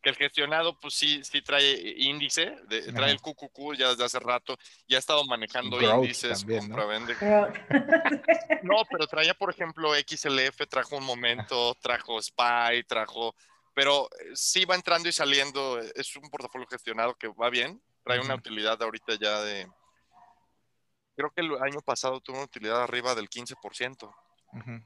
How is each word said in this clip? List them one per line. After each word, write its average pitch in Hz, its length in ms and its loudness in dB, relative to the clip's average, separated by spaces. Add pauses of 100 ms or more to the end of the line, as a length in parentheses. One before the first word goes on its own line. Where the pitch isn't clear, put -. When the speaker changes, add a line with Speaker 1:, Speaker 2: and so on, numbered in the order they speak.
Speaker 1:
que 143 80 2
el 127 80 0
gestionado, 156 640 0
pues, 143 160 -8
sí, 147 280 2
sí - 180 -2
trae 139 560 2
índice, 143 600 0 (100)
de, 110 240 -4
trae 131 200 2
Speaker 2:
Ajá. - 20 4
Speaker 1:
el 139 80 -2
Q 156 140 -10
Q 143 160 -16
Q 147 240 -8
ya 131 140 4
desde 120 140 2
hace 123 160 0
rato, 123 380 -2 (300)
ya 127 100 4
ha - 20 4
estado 147 260 2
manejando 123 540 -4
Speaker 2:
Growth 113 160 6
Speaker 1:
índices, 120 440 0
Speaker 2:
también, 104 280 -4
¿no? 107 80 -10
Speaker 1:
compra, 110 120 0
vende. 113 320 -4
Speaker 3:
Growth. 208 360 4 (140)
<laughs> 320 920 2
Speaker 1:
No, 208 300 2
pero 156 180 -2
traía, 160 280 2
por 185 160 -4
ejemplo, 160 440 0
X 147 300 -2
L 135 220 4
F, - 180 -4
trajo 131 320 -2
un 135 80 -4
momento, 120 680 0
Speaker 2:
Ajá. - 100 -8
Speaker 1:
trajo 117 400 -2
spy, 120 680 2
trajo, 117 480 -4 (380)
pero, 139 360 4 (100)
eh, 82 140 -16
sí - 320 2
va 180 100 2
entrando 170 320 2
y 170 40 0
saliendo, 139 680 0
eh, 113 160 -10
es - 200 -8
un 147 140 -18
portafolio 127 380 -10
gestionado 120 480 -2
que - 120 -10
va 113 240 0
bien, 131 300 0 (220)
trae 123 160 0
una 135 140 -2
Speaker 2:
Ujú. 131 80 -4
Speaker 1:
utilidad 110 400 -2
ahorita 113 380 -4
ya 104 220 2
de, 101 260 -6 (1500)
creo 143 160 -2
que 175 100 -4
el 160 100 -2 (100)
año 143 200 -2
pasado 131 400 -2
tuvo 131 160 -10
una 139 80 -8
utilidad 113 360 -2
arriba 120 340 0
del 107 140 -6
quince 123 320 -12
por 101 140 -14
ciento. 123 380 -8 (400)
Speaker 2:
Ujú. 117 320 -14